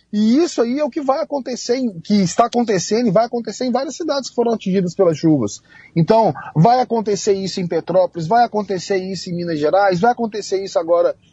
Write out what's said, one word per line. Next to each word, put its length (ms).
E 240
isso 260
aí 160
é 60
o 60
que 100
vai 220
acontecer, 560
em, 200
que 160
está 300
acontecendo 640
e 20
vai 140
acontecer 400
em 80
várias 240
cidades 320
que 80
foram 160
atingidas 420
pelas 220
chuvas. 440
Então, 380
vai 260
acontecer 520
isso 280
em 60
Petrópolis, 640
vai 160
acontecer 540
isso 320
em 40
Minas 240
Gerais, 400
vai 140
acontecer 500
isso 160
agora 380